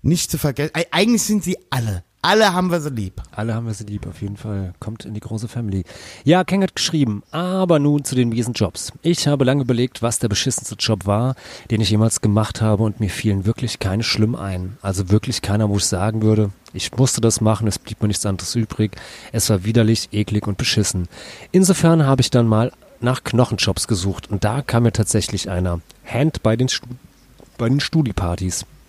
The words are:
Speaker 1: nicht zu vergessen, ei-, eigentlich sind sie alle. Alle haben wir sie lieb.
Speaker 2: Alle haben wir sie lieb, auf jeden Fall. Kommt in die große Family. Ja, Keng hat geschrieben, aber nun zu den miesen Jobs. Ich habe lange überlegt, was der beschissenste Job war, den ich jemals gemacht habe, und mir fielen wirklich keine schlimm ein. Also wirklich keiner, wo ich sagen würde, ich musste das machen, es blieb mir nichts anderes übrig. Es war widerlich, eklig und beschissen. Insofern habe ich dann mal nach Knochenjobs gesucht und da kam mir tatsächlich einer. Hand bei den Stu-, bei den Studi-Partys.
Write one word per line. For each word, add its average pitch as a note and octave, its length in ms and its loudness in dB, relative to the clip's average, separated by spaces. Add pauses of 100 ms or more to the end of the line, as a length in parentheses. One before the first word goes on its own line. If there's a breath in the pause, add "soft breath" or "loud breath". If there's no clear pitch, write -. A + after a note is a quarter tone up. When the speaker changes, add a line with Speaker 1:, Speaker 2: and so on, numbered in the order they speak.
Speaker 1:
nicht E3+ 300 0
zu D#3+ 60 -4
vergessen, C#3+ 360 -2
ei-, E3 180 -2
eigentlich G#3 320 2
sind G#3 200 0
sie F3 140 -4 (120)
alle. A2+ 340 -4 (180)
Alle G3+ 320 4
haben F3+ 180 2
wir F3 100 0
sie D3 80 -6
lieb. G#2+ 320 -6 (100)
Speaker 2:
Alle A2 220 -4
haben A#2 140 -4
wir A2 60 -4
sie G#2+ 100 -10
lieb, G2+ 240 -10
auf F#2 140 -12
jeden G2+ 160 -8
Fall. G2 420 -6
Kommt - 260 -10
in A2 80 -10
die G#2+ 60 -8
große A2 300 -8
Family. G2 340 -4 (400 loud breath)
Ja, F3 220 6
Keng G3 180 0
hat - 120 -4
geschrieben, A#2 460 0 (100)
aber F3+ 480 2
nun D3 260 2
zu - 100 -4
den A#2+ 140 2
miesen A2+ 240 -2
Jobs. - 380 -4 (120)
Ich E3 240 0
habe C#3 180 2
lange C#3 180 2
überlegt, B2 380 0
was A#2 180 -2
der A#2 100 0
beschissenste - 460 -2
Job G2 300 -2
war, A2+ 300 0 (340 loud breath)
den G#2+ 120 2
ich G2 100 2
jemals A2 300 2
gemacht G#2+ 400 0
habe, G#2+ 220 2
und G#2 160 -2
mir G#2 100 0
fielen G2 360 -2
wirklich - 340 -2
keine G2 240 0
schlimm G#2+ 320 0
ein. F#2+ 460 -8
Also F#2+ 280 -2
wirklich G#2+ 320 2
keiner, G#2 280 0
wo G2+ 80 2
ich G2 80 0
sagen G#2+ 360 0
würde, G#2+ 280 4 (240)
ich - 240 -6
musste B2+ 240 2
das A2+ 200 2
machen, G#2+ 260 2
es G2 100 -2
blieb - 240 -10
mir G#2 60 2
nichts G#2 180 -2
anderes G2 300 -4
übrig. A2 400 -2 (360 loud breath)
Es - 180 -2
war F#2+ 140 2
widerlich, A2 480 2
eklig G#2 360 0
und G2 100 -4
beschissen. F#2 500 0 (440 loud breath)
Insofern E3 540 6
habe C3+ 160 4
ich - 100 2
dann A#2 160 4
mal A2 240 2 (300)
nach B2+ 220 -2
Knochenjobs A2+ 640 0
gesucht G2 420 -2
und G2+ 140 -2
da A#2 180 0
kam A#2 220 2
mir A#2 80 4
tatsächlich - 580 -2
einer. F2+ 300 0 (260)
Hand D3 380 -2
bei A2 140 4
den B2+ 100 2
Stu-, - 200 -6 (720)
bei A#2 120 -2
den C#3 100 4
Studi-Partys. F#2 840 -2 (240)